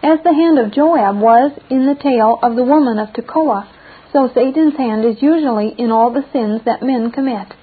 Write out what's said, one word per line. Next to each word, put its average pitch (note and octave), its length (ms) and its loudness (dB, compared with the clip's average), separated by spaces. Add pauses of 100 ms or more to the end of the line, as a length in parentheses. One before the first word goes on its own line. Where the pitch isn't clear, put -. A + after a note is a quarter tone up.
As D4+ 180 2
the E4+ 120 2
hand D#4+ 260 2
of A3 120 -2
Joab C4+ 500 0
was A#3 300 4 (180)
in C4 160 0
the C#4 100 0
tale A#3+ 460 0
of A#3 140 -2
the B3+ 80 0
woman B3+ 360 2
of G#3+ 140 -8
Tekoa, A#3+ 540 -4 (440)
so C4+ 160 2
Satan's C4+ 480 0
hand A3 300 -2
is A3+ 160 -2
usually C4+ 560 0
in A#3 140 -2
all A3+ 180 2
the C4+ 240 -4
sins A3 300 -2
that - 200 -4
men A#3+ 280 -2
commit. A#3+ 520 -6